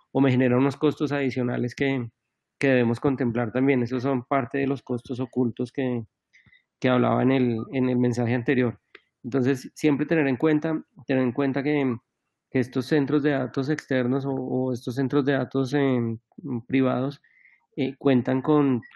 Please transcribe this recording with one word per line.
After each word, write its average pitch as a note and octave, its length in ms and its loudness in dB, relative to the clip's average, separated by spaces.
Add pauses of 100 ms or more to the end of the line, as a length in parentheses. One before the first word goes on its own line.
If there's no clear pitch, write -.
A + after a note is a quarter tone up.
(120)
o C3+ 100 0
me C3+ 100 4
genera B2 260 4
unos C3+ 200 2
costos D3 340 0
adicionales B2 640 -4
que, C3+ 340 -2 (480)
que C#3 120 2
debemos A#2+ 300 4
contemplar A#2+ 520 0
también. C3 320 2
Esos A#2 200 -2
son C3 200 -2
parte C#3 340 -2
de C3+ 100 -2
los C3+ 140 -4
costos A#2+ 380 -6
ocultos B2 520 -2
que, B2 340 -4 (720)
que B2+ 100 0
hablaba A#2+ 320 4
en B2+ 100 4
el, B2 280 2 (140)
en B2+ 160 0
el B2 80 0
mensaje A#2+ 360 0
anterior. B2 460 0 (440)
Entonces, C3 520 -2
siempre D3 300 0
tener D#3 220 2
en B2+ 100 0
cuenta, D#3 440 0 (240)
tener C3 180 0
en B2 100 0
cuenta C#3 280 -2
que, C#3 360 0 (520)
que C3 100 0
estos B2 280 -2
centros C#3+ 340 2
de D3 100 0
datos C3+ 380 -2
externos C3+ 560 -2
o, C#3 60 -4
o C3 420 -4
estos A#2+ 220 -6
centros C#3 300 0
de C#3+ 80 2
datos, C3 400 -2
em, B2 440 0 (500)
privados, C3 540 0 (600)
eh, C#3 160 -4
cuentan C3 440 2
con, C#3 400 2 (140)